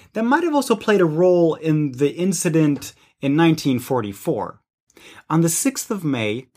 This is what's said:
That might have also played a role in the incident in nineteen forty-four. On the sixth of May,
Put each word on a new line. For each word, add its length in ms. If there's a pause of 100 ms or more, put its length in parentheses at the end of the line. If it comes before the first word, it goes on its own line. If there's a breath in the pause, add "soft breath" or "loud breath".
(120 loud breath)
That 140
might 180
have 100
also 220
played 240
a 60
role 500
in 380
the 180
incident 840 (260 soft breath)
in 160
nineteen 440
forty-four. 800 (680 loud breath)
On 120
the 80
sixth 420
of 140
May, 520